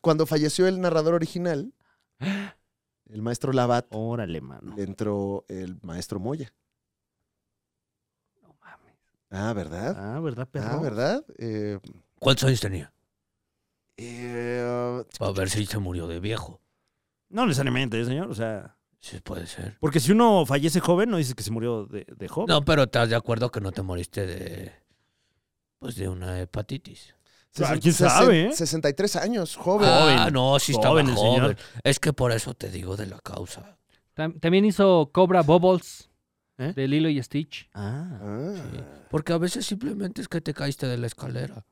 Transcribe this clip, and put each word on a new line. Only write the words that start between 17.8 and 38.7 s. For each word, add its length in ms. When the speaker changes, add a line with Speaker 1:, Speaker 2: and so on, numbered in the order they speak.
Speaker 3:
¿eh, 40
señor? 260
O 40
sea, 420
Speaker 4:
Sí, 180
puede 260
ser. 340
Speaker 3:
porque 200
si 120
uno 340
fallece 340
joven, 300
no 60
dice 180
que 80
se 80
murió 360
de, 200
de 120
joven. 200
Speaker 4:
No, 160
pero 180
estás 260
de 80
acuerdo 340
que 100
no 120
te 100
moriste 440
de, 460
pues, 180
de 120
una 320
hepatitis. 760
Speaker 3:
Ah, 160
Speaker 1:
Sesen-, 60
Speaker 3:
quién 140
Speaker 1:
sesen-, 160
Speaker 3:
sabe, 360
¿eh? 60
Speaker 1:
sesenta 360
y 60
tres 220
años, 400
joven. 340
Speaker 4:
Ah, 100
Speaker 3:
Joven. 100
Speaker 4:
no, 280
sí 120
estaba 180
Speaker 3:
Joven 180
el 80
señor. 260
Speaker 4:
joven. 140
Es 160
que 140
por 200
eso 220
te 160
digo 260
de 100
la 140
causa. 560
Speaker 2:
Tam-, 260
también 240
hizo 480
Cobra 300
Bubbles 640
Speaker 3:
¿Eh? 180
Speaker 2:
de 120
Lilo 200
y 140
Stitch. 520
Speaker 3:
Ah. 480
Speaker 1:
Ah. 320
Speaker 4:
Sí, 240